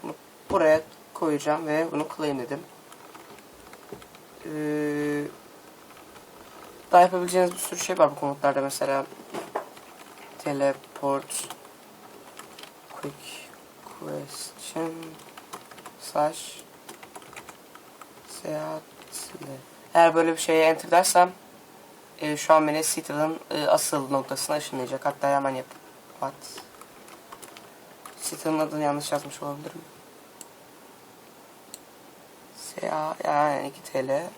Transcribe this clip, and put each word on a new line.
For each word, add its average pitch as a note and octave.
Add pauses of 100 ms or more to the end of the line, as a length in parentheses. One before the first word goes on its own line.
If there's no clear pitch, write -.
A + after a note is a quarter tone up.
Bunu - (360)
buraya D#3+ (340)
koyacağım D3+
ve D#3+
bunu D3+ (100)
claimledim. C#3 (1800)
Ee, D3 (1700)
daha F3+
yapabileceğiniz F3+
bir F3+
sürü -
şey F3+
var D3+
bu -
komutlarda. C#3
Mesela C#3 (1300)
teleport, C#3 (1400)
quick - (520)
question, - (1040)
slash - (1800)
seyahat D#3 (580)
ile. C#3 (380)
Eğer E3
böyle E3
bir E3
şeye D#3+
enter D#3+
dersem, F3+ (880)
e, D3+
şu D#3
an D3+
beni D#3
Seattle'ın, D#3 (100)
e, D3+
asıl C#3+
noktasına C#3
ışınlayacak. C3
Hatta C#3+
hemen C#3
yap. C3 (460)
What? C3+ (1900)
Seattle'ın D#3
adını D#3
yanlış D3
yazmış C#3+
olabilirim. D3+ (2750)
S -
A, D#3
yani D3
iki -
T C3
L. C#3 (100)